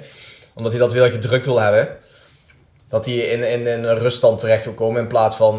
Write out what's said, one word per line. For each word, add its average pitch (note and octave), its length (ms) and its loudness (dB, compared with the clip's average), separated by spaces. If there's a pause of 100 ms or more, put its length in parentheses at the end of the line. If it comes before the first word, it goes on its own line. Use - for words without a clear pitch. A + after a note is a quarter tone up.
(540)
Omdat A2+ 180 -6
hij A#2+ 80 0
dat A#2+ 120 2
weer B2 180 4
gedrukt A2+ 340 -2
wil B2+ 160 0
hebben. G#2+ 360 2 (920)
Dat A2 180 -4
hij B2 100 -6
in, A#2 340 -2
in, A#2+ 160 -4
in A#2 180 -4
een A2+ 140 0
ruststand A#2 400 2
terecht A2 260 0
wil A2 100 -10
komen A2+ 280 -2
in G#2+ 60 -6
plaats A2 280 0
van, A2 220 4